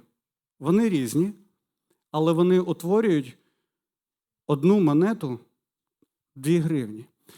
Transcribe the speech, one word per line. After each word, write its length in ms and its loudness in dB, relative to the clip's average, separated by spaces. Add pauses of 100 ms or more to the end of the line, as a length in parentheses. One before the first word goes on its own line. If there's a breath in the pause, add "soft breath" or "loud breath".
(600)
вони 300 0
різні, 440 -2 (800)
але 200 0
вони 280 2
утворюють 800 -2 (1080)
одну 320 2
монету 600 0 (960)
дві 240 0
гривні. 460 -4 (320 soft breath)